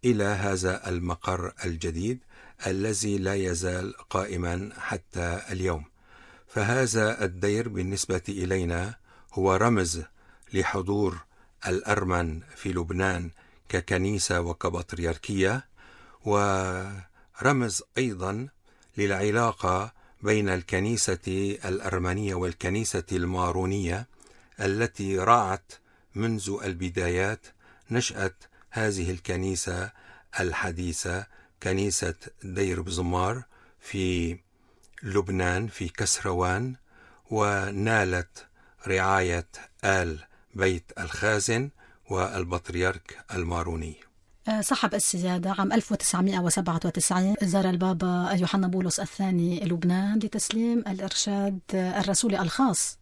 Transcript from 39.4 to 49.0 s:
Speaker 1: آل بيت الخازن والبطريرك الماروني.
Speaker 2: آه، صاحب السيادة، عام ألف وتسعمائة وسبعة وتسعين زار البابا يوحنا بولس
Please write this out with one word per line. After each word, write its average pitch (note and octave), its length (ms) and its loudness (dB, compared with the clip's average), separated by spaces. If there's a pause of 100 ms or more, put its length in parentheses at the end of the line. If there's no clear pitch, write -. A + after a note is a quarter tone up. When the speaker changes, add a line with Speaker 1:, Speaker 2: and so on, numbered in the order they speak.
Speaker 1:
آل F2+ 340 2 (360)
بيت F#2+ 440 0
الخازن A2+ 720 0 (400)
والبطريرك F#2 1120 -2 (100)
الماروني. E2 600 -2 (520)
Speaker 2:
آه، A3 120 0
صاحب G#3 340 0
السيادة، F3+ 640 0
عام G3 140 2
ألف A3 200 2
وتسعمائة F#3+ 460 0
وسبعة F3 460 2
وتسعين F#3 580 2
زار F#3 280 4
البابا F3+ 600 2
يوحنا F#3 340 4
بولس F3+ 340 0